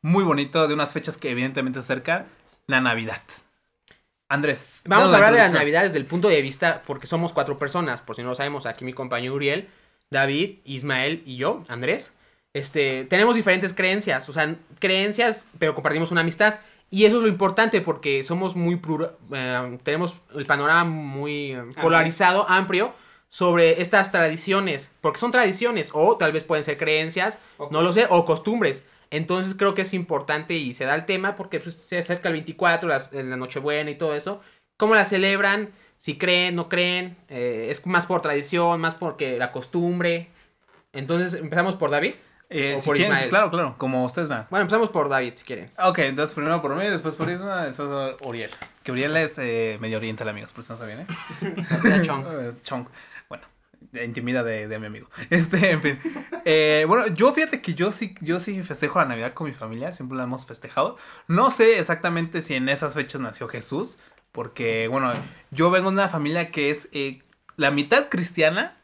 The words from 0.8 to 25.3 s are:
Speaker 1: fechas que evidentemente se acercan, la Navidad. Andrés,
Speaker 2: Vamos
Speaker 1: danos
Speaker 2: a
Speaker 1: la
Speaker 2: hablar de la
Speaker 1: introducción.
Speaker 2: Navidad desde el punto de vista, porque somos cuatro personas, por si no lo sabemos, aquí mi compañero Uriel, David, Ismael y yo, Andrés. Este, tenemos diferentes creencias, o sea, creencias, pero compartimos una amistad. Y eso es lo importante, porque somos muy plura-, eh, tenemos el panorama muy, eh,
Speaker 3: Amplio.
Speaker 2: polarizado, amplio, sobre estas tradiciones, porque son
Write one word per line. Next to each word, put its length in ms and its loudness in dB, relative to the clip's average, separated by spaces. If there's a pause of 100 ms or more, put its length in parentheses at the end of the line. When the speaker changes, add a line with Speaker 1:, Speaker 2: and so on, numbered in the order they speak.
Speaker 1:
fechas 260 -8
que 140 -6
evidentemente 480 -4
se 140 -10
acercan, 340 -2 (400)
la 140 2
Navidad. 400 -2 (1040)
Andrés, 580 -2
Speaker 2:
Vamos 260 6
Speaker 1:
danos 0 -
Speaker 2:
a 0 -
Speaker 1:
la 60 8
Speaker 2:
hablar 160 8
de 60 8
la 60 8
Speaker 1:
introducción. 160 4
Speaker 2:
Navidad 220 4
desde 160 0
el 60 -4
punto 220 0
de 140 6
vista, 440 -2
porque 220 -8
somos 240 -2
cuatro 260 -2
personas, 440 -4
por 160 -14
si 60 -10
no 60 -6
lo 60 -4
sabemos, 300 -6
aquí 180 -8
mi 100 -8
compañero 420 -6
Uriel, 340 -2 (400)
David, 560 -2
Ismael 600 -4
y 120 -12
yo, 320 -2
Andrés. 420 -6 (420)
Este, 520 -2
tenemos 300 4
diferentes 380 2
creencias, 540 0
o 60 -14
sea, 220 -2 (240)
creencias, 680 0 (100)
pero 160 0
compartimos 380 0
una 100 2
amistad. 340 2 (360)
Y 140 6
eso 120 8
es 60 2
lo 40 4
importante, 540 2
porque 420 -2
somos 320 -4
muy 200 2
plura-, 380 -4 (200)
eh, 480 -4
tenemos 340 -2 (200)
el 100 -6
panorama 380 4
muy, 680 -4
eh, 60 -8
Speaker 3:
Amplio. 240 -10
Speaker 2:
polarizado, 680 4
amplio, 460 2 (360)
sobre 520 4
estas 300 4
tradiciones, 800 0 (100)
porque 160 0
son 140 -2